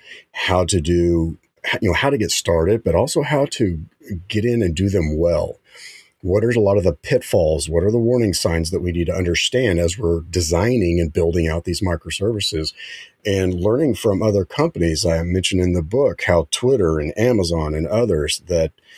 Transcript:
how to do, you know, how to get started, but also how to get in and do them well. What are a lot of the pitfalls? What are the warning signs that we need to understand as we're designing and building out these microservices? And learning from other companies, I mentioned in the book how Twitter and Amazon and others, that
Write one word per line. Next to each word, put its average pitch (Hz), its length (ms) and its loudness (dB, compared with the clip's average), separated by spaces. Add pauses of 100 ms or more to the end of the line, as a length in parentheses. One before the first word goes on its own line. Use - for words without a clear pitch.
(320)
how 92 340 0
to 87 160 0
do, 85 560 0 (420)
you 104 100 0
know, 87 40 2
how 139 160 0
to 143 80 0
get 107 140 -2
started, 90 520 0
but 82 120 2
also 135 260 2
how 143 240 0
to 92 340 -2 (480)
get 104 180 -2
in 120 180 0
and 87 100 0
do 95 160 0
them 80 300 0
well. 85 400 0 (640)
What 95 220 2
are 117 60 4
a 117 100 2
lot 101 180 4
of 85 60 2
the 87 100 2
pitfalls? 78 760 0
What 82 140 0
are 104 80 2
the 120 80 2
warning 117 340 2
signs 82 380 -2
that 85 100 -2
we 87 100 -2
need 85 140 -2
to 85 100 -2
understand 92 640 0
as 85 180 0
we're 85 240 0
designing 87 760 0
and 80 140 -2
building 85 340 0
out 80 180 -2
these 87 160 -6
microservices? 90 920 -4 (500)
And 95 300 0
learning 113 420 0
from 98 280 0
other 101 220 2
companies, 87 600 -2
I 82 160 0
mentioned 90 400 0
in 90 120 2
the 87 100 0
book 107 400 0
how 85 260 2
Twitter 104 480 0
and 76 180 -4
Amazon 87 600 0
and 80 100 -2
others, 98 600 -2
that 82 240 0 (260)